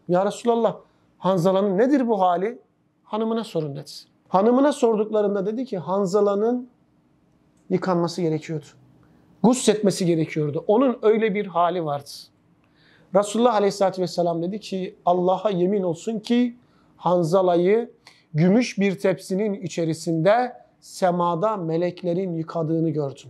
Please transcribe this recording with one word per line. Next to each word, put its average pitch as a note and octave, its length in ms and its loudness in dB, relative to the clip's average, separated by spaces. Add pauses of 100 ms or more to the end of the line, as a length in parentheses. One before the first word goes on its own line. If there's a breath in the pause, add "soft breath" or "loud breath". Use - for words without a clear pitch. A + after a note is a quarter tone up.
"Ya F3+ 180 2
Resulallah, A3+ 500 0 (420 soft breath)
Hanzala'nın F#3+ 600 2
nedir B3+ 300 2
bu G#3 140 0
hali?" F#3 380 0 (440)
"Hanımına A3 400 -4
sorun." D3+ 320 -6
dedi. D3 160 -16 (360)
Hanımına B3 440 4
sorduklarında G#3+ 760 0
dedi A3 200 -4
ki, G3+ 120 -8
"Hanzala'nın G3+ 920 0 (1000)
yıkanması F3 520 -2
gerekiyordu. D#3 440 -4 (800 soft breath)
Gusletmesi G3 600 2
gerekiyordu. D#3+ 640 -2
Onun A#3+ 340 2
öyle A3 340 2
bir G#3 100 -4
hali E3+ 400 0
vardı." C#3+ 240 -6 (1040 soft breath)
Resulullah A3 400 2
aleyhissalatü F#3+ 460 0
vesselam E3+ 420 -2
dedi F#3+ 160 -6
ki, F#3 360 -8 (100)
"Allah'a F3+ 440 0
yemin F#3 340 0
olsun F#3+ 360 -4
ki A#3+ 380 0 (400 soft breath)
Hanzala'yı F3+ 960 2 (420 soft breath)
gümüş F#3+ 460 2
bir G3 200 0
tepsinin G3 540 -2
içerisinde F3 1000 -2 (260)
semada F3+ 800 -2
meleklerin F3 800 -4
yıkadığını E3 540 -2
gördüm." C#3+ 400 -6